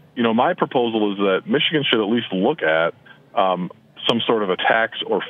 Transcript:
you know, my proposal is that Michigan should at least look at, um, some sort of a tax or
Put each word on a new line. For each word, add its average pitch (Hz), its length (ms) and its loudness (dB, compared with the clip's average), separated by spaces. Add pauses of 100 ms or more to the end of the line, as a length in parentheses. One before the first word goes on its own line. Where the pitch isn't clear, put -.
(140)
you 123 80 -4
know, 117 120 2
my 139 200 2
proposal 113 600 0
is 95 40 -12
that 98 320 0
Michigan 143 400 0
should 117 100 2
at 101 80 0
least 117 240 -2
look 110 300 0
at, 80 320 2 (400)
um, 92 380 0 (360)
some 117 120 2
sort 110 240 0
of 95 60 -2
a 90 60 2
tax 113 480 0
or 98 260 -2